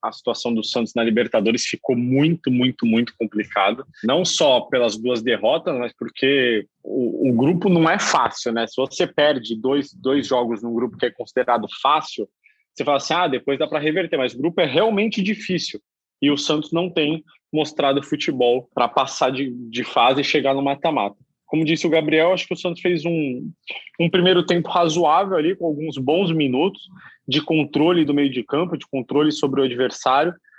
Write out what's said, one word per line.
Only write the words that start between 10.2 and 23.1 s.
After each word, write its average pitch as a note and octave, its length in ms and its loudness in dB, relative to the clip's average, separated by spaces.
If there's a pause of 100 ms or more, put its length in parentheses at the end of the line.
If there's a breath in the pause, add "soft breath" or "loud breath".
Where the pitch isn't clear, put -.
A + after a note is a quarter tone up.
jogos A#2 360 -2
num A#2 120 -6
grupo A#2 220 -4
que B2+ 100 0
é A#2 40 0
considerado A#2+ 580 -2 (120)
fácil, C#3+ 480 -2 (460 soft breath)
você C3 100 -6
fala C#3 120 2
assim, C3+ 180 -2
"Ah, F3 140 2
depois C3 300 -2
dá D#3 100 -2
pra D#3 100 -4
reverter", D#3 380 -2
mas B2+ 180 -2
o A#2+ 40 -14
grupo E3+ 220 -2
é D#3+ 60 2
realmente A3 560 0
difícil. F#3 580 -4 (400)
E C#3+ 100 4
o C#3+ 60 2
Santos D3+ 360 -2
não F3 180 -2
tem D#3 320 -2 (300 soft breath)
mostrado C#3+ 500 0
futebol B2+ 720 0
pra A#2+ 140 2
passar C3 420 0
de, C3+ 200 -4 (200)
de A#2 140 -6
fase C3 360 2
e C#3 40 0
chegar C#3 300 0
no C#3 80 -2
mata-mata. C#3 540 -2 (300)
Como D#3+ 180 0
disse D#3+ 200 0
o E3 60 2
Gabriel, D#3+ 420 4
acho F#3 140 -2
que F#3 80 -6
o - 20 -8
Santos F3 240 -6
fez E3+ 240 0
um, D3 380 -2 (560 loud breath)